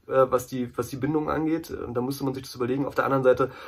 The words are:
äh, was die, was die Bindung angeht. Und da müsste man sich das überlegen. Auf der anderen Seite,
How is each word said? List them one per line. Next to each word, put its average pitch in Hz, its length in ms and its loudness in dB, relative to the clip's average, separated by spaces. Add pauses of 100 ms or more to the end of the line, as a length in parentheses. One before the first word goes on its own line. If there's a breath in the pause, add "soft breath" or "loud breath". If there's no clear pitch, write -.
äh, 131 220 4
was 127 180 0
die, 123 300 -6
was 120 120 -2
die - 80 -10
Bindung 151 340 0
angeht. 156 400 -2
Und - 240 -8
da 123 80 0
müsste 135 220 -4
man 131 100 0
sich - 80 -8
das - 120 -16
überlegen. 127 320 -2
Auf - 80 -6
der 127 120 2
anderen 135 180 2
Seite, 127 260 6 (180 loud breath)